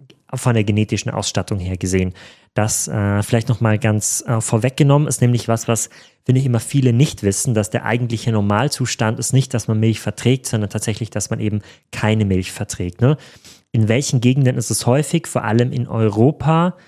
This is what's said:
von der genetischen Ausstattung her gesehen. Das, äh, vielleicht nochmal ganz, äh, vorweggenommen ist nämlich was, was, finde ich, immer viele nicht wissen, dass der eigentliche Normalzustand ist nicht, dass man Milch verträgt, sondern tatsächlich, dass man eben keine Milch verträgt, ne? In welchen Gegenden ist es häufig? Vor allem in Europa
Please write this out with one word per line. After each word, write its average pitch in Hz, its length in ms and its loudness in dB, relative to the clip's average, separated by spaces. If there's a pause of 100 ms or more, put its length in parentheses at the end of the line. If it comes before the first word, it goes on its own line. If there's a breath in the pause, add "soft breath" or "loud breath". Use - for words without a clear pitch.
(340)
von 123 200 2
der 110 100 2
genetischen 107 460 0
Ausstattung 101 480 -4
her 90 180 -6
gesehen. 90 380 -2 (400 loud breath)
Das, - 340 -2
äh, 101 340 0
vielleicht 113 260 0
nochmal 110 300 2
ganz, - 480 0
äh, 117 140 0
vorweggenommen 139 680 2
ist - 140 -4
nämlich 120 260 2
was, 113 220 -2
was, 113 220 -2 (340 loud breath)
finde 131 160 2
ich, 139 60 -2
immer 120 140 2
viele 127 320 0
nicht 131 300 2
wissen, 104 320 0
dass 107 160 0
der - 140 -4
eigentliche 117 480 -2
Normalzustand 110 840 0
ist - 140 -4
nicht, 131 220 2
dass 113 140 -4
man 110 100 0
Milch 110 220 2
verträgt, 131 460 -2
sondern 104 240 -2
tatsächlich, 107 400 -6
dass - 200 -6
man 107 100 -4
eben 104 200 -2 (320 loud breath)
keine 110 320 0
Milch 92 280 0
verträgt, - 480 -8
ne? 131 160 4 (560 loud breath)
In 110 140 2
welchen 123 340 0
Gegenden 127 360 2
ist 120 140 -4
es - 160 -4
häufig? 147 420 0
Vor - 160 -4
allem 120 260 2
in 127 160 -4
Europa 143 880 2 (140 soft breath)